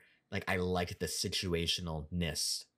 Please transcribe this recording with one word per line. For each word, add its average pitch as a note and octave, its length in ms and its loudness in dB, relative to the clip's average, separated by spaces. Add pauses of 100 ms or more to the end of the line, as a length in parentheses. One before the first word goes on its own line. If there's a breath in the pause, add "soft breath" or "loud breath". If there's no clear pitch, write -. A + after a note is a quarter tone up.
(320 loud breath)
like, G2 160 -2
I F#2+ 100 2
liked F2+ 420 0
the F2+ 60 0
situationalness E2+ 1600 0 (140)